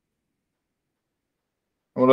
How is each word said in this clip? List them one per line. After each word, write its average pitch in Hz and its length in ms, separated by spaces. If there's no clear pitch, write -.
Como 127 180